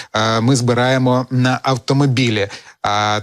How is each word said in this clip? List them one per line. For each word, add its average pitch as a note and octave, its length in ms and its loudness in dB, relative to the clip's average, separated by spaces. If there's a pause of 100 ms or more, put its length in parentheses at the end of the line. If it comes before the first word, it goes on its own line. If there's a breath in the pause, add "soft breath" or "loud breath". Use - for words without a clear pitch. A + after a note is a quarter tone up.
(140 loud breath)
е, A2 280 0
ми C3 140 2
збираємо B2+ 760 0
на B2+ 340 0
автомобілі. B2+ 840 0 (400 loud breath)
А, G#2 360 0